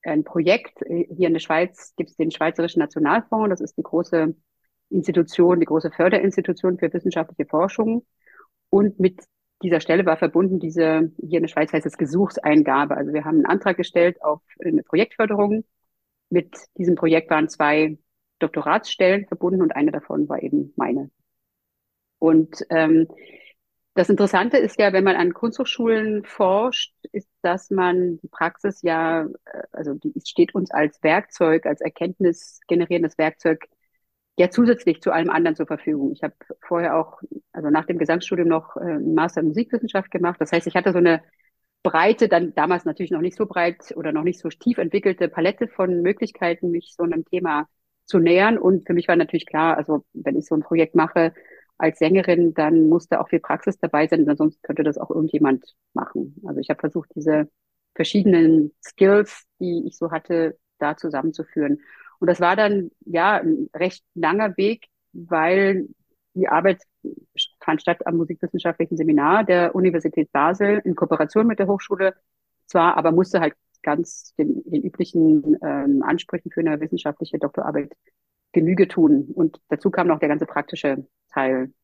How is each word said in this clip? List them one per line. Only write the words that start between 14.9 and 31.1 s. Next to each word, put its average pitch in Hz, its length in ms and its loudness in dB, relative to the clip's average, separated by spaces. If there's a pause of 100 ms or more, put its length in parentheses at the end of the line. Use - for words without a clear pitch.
Mit 175 260 -2 (220)
diesem 175 180 0
Projekt 160 360 0
waren 160 180 2
zwei 156 480 0 (420)
Doktoratsstellen 185 880 0
verbunden 185 360 -2
und - 120 0
eine 147 160 0
davon 147 380 -4
war - 140 -6
eben 147 340 -4
meine. 135 340 -4 (1080)
Und, 160 500 2
ähm, 160 380 4 (880)
das 185 140 2
Interessante 202 480 2
ist 214 220 0
ja, 202 140 4
wenn 190 120 2
man 190 120 4
an 175 160 0
Kunsthochschulen 226 920 -2
forscht, 208 680 -2 (180)
ist, - 180 -12 (140)
dass 185 280 -2
man 180 500 0
die - 80 -18
Praxis - 540 -6
ja, 165 400 0
äh, - 400 -12 (100)
also 285 220 -8
die - 180 -8 (120)
steht - 300 0
uns 185 160 -4
als 151 320 -4
Werkzeug, 165 640 0